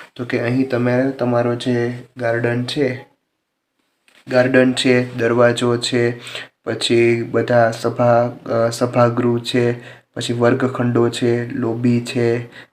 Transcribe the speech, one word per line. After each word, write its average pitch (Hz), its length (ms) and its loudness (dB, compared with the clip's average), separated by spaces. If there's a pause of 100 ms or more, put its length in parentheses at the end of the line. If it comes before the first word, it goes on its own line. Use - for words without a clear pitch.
(160)
તો 123 100 -10
કે 120 140 -4
અહીં 127 300 0
તમે 123 420 0
તમારો 120 440 0
જે 120 480 -4 (140)
ગાર્ડન 117 480 -2
છે, 127 440 -4 (1160)
ગાર્ડન 127 460 4
છે, 123 420 0
દરવાજો 120 600 2
છે, 120 420 -2 (440)
પછી 117 600 2
બધા 117 480 2
સભા, 120 560 2
અ, 117 420 -2
સભાગૃહ 120 720 0
છે, 120 300 0 (400)
પછી 120 200 -6
વર્ગખંડો 120 760 2
છે, 120 360 -2
લોબી 120 560 0
છે, 120 460 -2 (260)